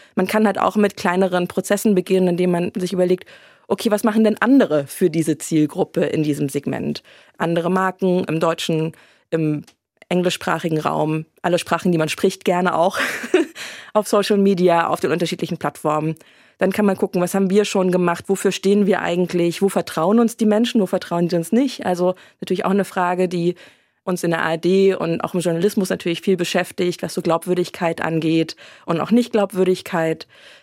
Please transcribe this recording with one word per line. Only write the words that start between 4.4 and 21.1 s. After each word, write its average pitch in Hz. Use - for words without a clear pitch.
andere 208
für 180
diese 156
Zielgruppe 160
in 156
diesem 147
Segment?“ 139
Andere 170
Marken 185
im 160
deutschen, 160
im 156
englischsprachigen 175
Raum, 156
alle 175
Sprachen, 180
die 170
man 156
spricht, -
gerne 180
auch 175
<laughs> -
auf 214
Social 202
Media, 180
auf -
den -
unterschiedlichen 170
Plattformen. 151
Dann 185
kann 208
man 190
gucken, 185
was 175
haben 196
wir 202
schon 185
gemacht, 175
wofür 190
stehen 202
wir 190
eigentlich, 175
wo 196
vertrauen 190
uns 233
die 220
Menschen, 220
wo 185
vertrauen 175